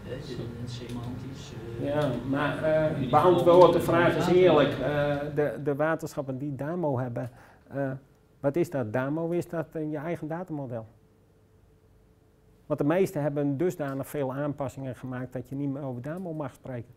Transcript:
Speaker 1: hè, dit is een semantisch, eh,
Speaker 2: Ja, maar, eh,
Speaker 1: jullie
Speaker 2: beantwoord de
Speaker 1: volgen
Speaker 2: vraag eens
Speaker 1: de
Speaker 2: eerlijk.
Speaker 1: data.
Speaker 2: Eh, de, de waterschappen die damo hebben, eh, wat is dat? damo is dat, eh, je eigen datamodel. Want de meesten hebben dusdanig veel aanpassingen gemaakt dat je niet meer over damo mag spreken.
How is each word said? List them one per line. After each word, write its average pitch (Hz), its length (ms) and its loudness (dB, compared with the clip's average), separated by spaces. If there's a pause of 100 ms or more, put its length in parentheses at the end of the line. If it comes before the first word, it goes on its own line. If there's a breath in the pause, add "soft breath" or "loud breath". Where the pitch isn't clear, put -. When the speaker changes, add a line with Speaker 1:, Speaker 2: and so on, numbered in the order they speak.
Speaker 1:
hè, - 120 -10
dit - 80 -10
is 127 140 -10
een 120 320 -10
semantisch, 120 840 -10 (280)
eh, 139 60 -4
Speaker 2:
Ja, 143 240 0 (180)
maar, 147 340 -2
eh, 156 300 2
Speaker 1:
jullie 131 160 -2
Speaker 2:
beantwoord 170 640 8
de 175 60 4
Speaker 1:
volgen - 20 0
Speaker 2:
vraag 165 340 4
eens 160 100 0
Speaker 1:
de 180 100 4
Speaker 2:
eerlijk. 156 340 8 (100)
Speaker 1:
data. 143 420 0
Speaker 2:
Eh, 147 140 -8
de, 143 280 0
de 143 120 0
waterschappen 147 640 -2
die 143 180 -6
damo 147 440 -2
hebben, 127 300 -6 (380 loud breath)
eh, 135 240 -4 (480)
wat 143 160 0
is 175 140 2
dat? 120 240 -4
damo 147 360 -2
is 175 200 -2
dat, 165 220 -6
eh, 156 200 -6
je 160 60 -6
eigen 170 300 -6
datamodel. 143 580 -8 (1800)
Want 147 140 -2
de 147 60 2
meesten 165 360 2
hebben 143 360 0
dusdanig 139 500 -4
veel 135 260 -4
aanpassingen 135 640 -6
gemaakt 127 380 -10
dat 123 160 -10
je 139 60 -10
niet 143 140 -4
meer 135 140 -6
over 123 180 -8
damo 165 320 -8
mag 151 200 -8
spreken. 123 440 -12